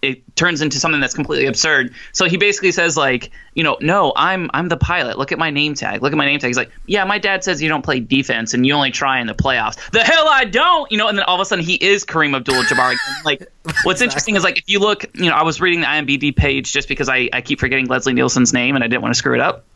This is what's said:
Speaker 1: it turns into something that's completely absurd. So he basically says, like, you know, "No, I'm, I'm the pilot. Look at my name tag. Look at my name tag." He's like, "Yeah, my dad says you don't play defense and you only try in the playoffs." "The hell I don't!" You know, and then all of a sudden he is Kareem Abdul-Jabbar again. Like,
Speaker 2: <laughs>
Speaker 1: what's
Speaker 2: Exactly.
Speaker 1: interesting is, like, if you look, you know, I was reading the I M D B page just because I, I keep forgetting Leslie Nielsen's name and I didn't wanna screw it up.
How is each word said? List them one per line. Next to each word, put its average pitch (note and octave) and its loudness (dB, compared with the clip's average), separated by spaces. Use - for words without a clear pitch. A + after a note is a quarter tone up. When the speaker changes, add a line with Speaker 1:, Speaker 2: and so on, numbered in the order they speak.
Speaker 1:
it C3+ -2
turns E3 0
into D3 -2
something D#3 0
that's C3 -2
completely C#3 -2
absurd. C3+ 0
So - 0
he F3 2
basically G3 2
says, E3+ 0
like, C3 0
you E3 -2
know, D3+ 0
"No, E3 2
I'm, F3+ 0
I'm E3+ -2
the E3 0
pilot. D3 0
Look C#3 -4
at E3+ -4
my D#3+ 0
name D3 0
tag. G2+ -4
Look C#3+ 0
at D#3 0
my C#3+ 2
name C#3+ 0
tag." B2+ -2
He's B2 0
like, B2 -4
"Yeah, G3 0
my G3+ -2
dad G3 -2
says E3+ -2
you D#3+ 0
don't D3+ -2
play C3 -2
defense A#2+ -2
and B2+ 2
you C#3 4
only C#3+ 2
try C3 0
in A#2 -6
the G#2+ -6
playoffs." A#2 0
"The A3+ 2
hell D#4 4
I C4+ 4
don't!" D4 2
You G#3+ -2
know, G#3+ 0
and G#3 -2
then G3 0
all F3+ 2
of F3+ 0
a G3 2
sudden F#3 -2
he F3 -2
is G3 2
Kareem D3+ 0
Abdul-Jabbar B2+ 0
again. A#2+ -2
Like, D3 -2
Speaker 2:
<laughs> - -20
Speaker 1:
what's D#3+ -4
Speaker 2:
Exactly. B3 2
Speaker 1:
interesting G#3+ -2
is, F#3 2
like, F3 0
if E3+ -10
you G3 2
look, G3+ 0
you F3 0
know, C#3+ 2
I D#3 4
was D#3+ -2
reading F3 2
the C3+ 0
I D3+ 0
M D3 -4
D C#3+ 0
B C#3 0
page C#3 0
just C#3 -2
because C3 -2
I, B2+ 2
I B2+ -2
keep C#3+ -4
forgetting C3 0
Leslie B2+ 0
Nielsen's B2+ 2
name B2+ 0
and B2+ 0
I A#2 -2
didn't B2 0
wanna A#2 0
screw B2+ 0
it A#2+ 2
up. - -2